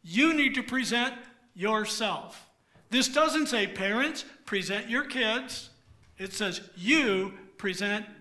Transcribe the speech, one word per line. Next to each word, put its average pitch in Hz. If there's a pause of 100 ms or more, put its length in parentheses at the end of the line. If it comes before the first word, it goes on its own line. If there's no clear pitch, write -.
You 262
need 269
to 247
present 247 (400)
yourself. 208 (400)
This 254
doesn't 311
say, 214
"Parents, 233 (220)
present 202
your 262
kids." 254 (480)
It 185
says, 196 (160)
"You 196 (180)
present 202 (160)